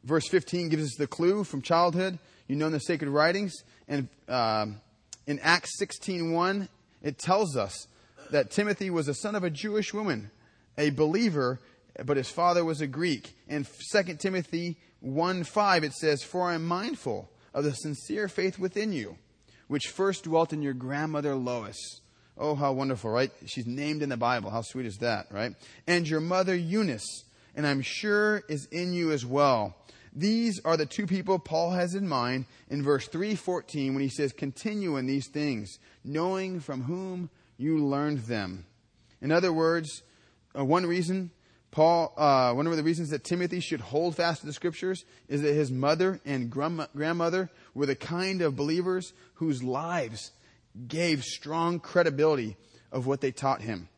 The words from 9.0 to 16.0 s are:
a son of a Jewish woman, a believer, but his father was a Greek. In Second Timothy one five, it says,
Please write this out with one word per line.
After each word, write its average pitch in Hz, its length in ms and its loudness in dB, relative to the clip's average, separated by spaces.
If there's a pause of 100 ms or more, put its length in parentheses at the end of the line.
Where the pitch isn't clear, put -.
a 143 60 -2
son 208 220 -4
of 190 80 -2
a 175 60 0
Jewish 208 440 -2
woman, 151 380 -4 (460)
a 151 120 4
believer, 151 720 2 (440)
but 135 140 2
his 127 120 -2
father 175 360 4
was 156 160 -2
a 147 60 -2
Greek. 147 460 -4 (140)
In 147 180 -4 (240)
Second 180 300 0
Timothy 175 580 -2 (220)
one 170 440 0
five, 190 400 4
it 147 100 -4
says, 151 300 0